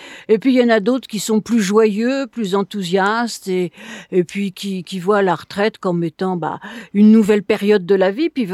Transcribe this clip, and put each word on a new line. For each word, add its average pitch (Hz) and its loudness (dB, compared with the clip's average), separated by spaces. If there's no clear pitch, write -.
Et 214 2
puis, 269 2
il 254 4
y 240 4
en 240 2
a 220 2
d'autres 240 -2
qui 202 -8
sont 220 0
plus 226 0
joyeux, 220 0
plus 202 -4
enthousiastes 202 -2
et, 185 -2
et 185 0
puis 202 -6
qui, 190 -8
qui 185 -10
voient 196 0
la 180 0
retraite 208 -4
comme 175 -4
étant, 185 -6
bah, 151 -8
une 214 8
nouvelle 214 4
période 202 0
de 196 2
la 190 4
vie. 302 -2
Puis, 233 -4